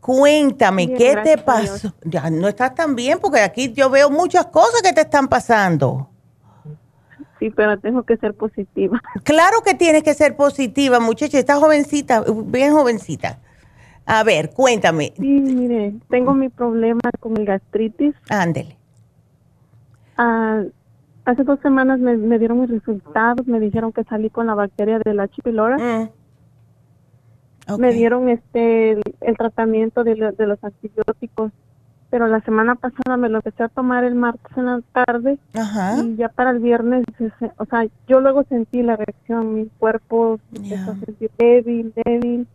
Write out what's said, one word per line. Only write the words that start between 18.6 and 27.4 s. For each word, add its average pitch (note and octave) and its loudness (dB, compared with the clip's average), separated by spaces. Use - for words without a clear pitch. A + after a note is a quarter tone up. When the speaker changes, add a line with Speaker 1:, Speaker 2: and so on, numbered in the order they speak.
Speaker 2:
Ah, A3+ 0
hace B3 0
dos C#4 0
semanas C4+ 2
me, A#3+ 0
me A3+ 0
dieron A#3 0
mis B3+ -2
resultados, A3+ -4
me A3+ 0
dijeron A3 -4
que A3+ -6
salí A3 -4
con A#3 -4
la A3 -2
bacteria G#3 -2
de G#3+ -2
la G3+ -2
H. - -10
pylori. A3+ -2
Speaker 1:
Mm. A3+ -4